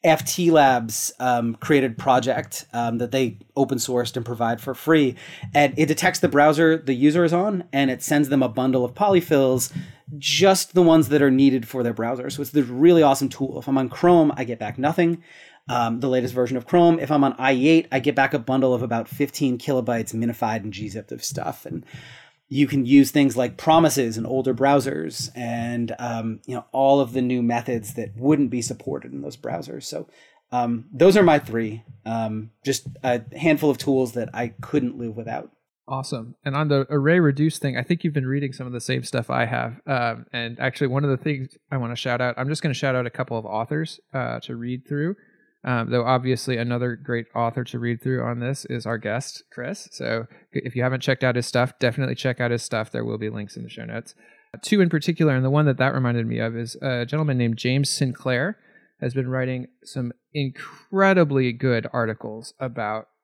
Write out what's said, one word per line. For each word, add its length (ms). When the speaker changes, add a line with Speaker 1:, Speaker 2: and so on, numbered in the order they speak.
Speaker 1:
F 220
T 240
Labs, 680
um, 360
created 420
project, 760
um, 240
that 140
they 260
open 220
sourced 400
and 80
provide 340
for 140
free. 420
And 240
it 80
detects 340
the 80
browser 500
the 180
user 280
is 100
on, 380
and 200
it 100
sends 280
them 120
a 80
bundle 340
of 120
polyfills, 760
just 560
the 80
ones 280
that 120
are 80
needed 380
for 160
their 100
browser. 380
So 100
it's 80
this 160
really 380
awesome 260
tool. 300
If 80
I'm 100
on 120
Chrome, 460
I 80
get 140
back 220
nothing. 420
Um, 300
the 100
latest 240
version 240
of 80
Chrome. 340
If 120
I'm 120
on 140
I 160
E 140
eight, 240
I 80
get 160
back 180
a 60
bundle 340
of 80
about 260
fifteen 520
kilobytes 560
minified 480
and 100
gzipped 380
of 120
stuff. 440
And 180
you 180
can 180
use 260
things 260
like 180
promises 600
in 80
older 280
browsers 800
and, 680
um, 460
you 80
know, 200
all 260
of 140
the 80
new 200
methods 520
that 240
wouldn't 320
be 120
supported 520
in 80
those 160
browsers. 460
So, 260
um, 400
those 240
are 80
my 160
three. 460
Um, 460
just 220
a 180
handful 320
of 80
tools 380
that 180
I 160
couldn't 360
live 180
without. 340
Speaker 2:
Awesome. 560
And 100
on 140
the 220
array 320
reduce 360
thing, 200
I 60
think 200
you've 100
been 140
reading 240
some 160
of 60
the 80
same 240
stuff 240
I 160
have. 420
Um, 460
and 260
actually, 280
one 180
of 40
the 140
things 340
I 60
wanna 180
shout 240
out, 180
I'm 120
just 120
gonna 120
shout 220
out 100
a 40
couple 280
of 80
authors, 560
uh, 280
to 160
read 280
through. 300
Um, 280
though 120
obviously 540
another 380
great 400
author 300
to 120
read 240
through 220
on 160
this 260
is 220
our 100
guest, 460
Chris. 380
So 340
if 240
you 60
haven't 200
checked 220
out 120
his 100
stuff, 320
definitely 380
check 260
out 80
his 140
stuff. 280
There 140
will 140
be 100
links 260
in 60
the 80
show 160
notes. 300
Two 180
in 80
particular, 460
and 100
the 60
one 160
that 100
that 160
reminded 320
me 140
of 180
is 240
a 240
gentleman 320
named 200
James 340
Sinclair 680
has 120
been 160
writing 380
some 300
incredibly 1200
good 400
articles 640
about 500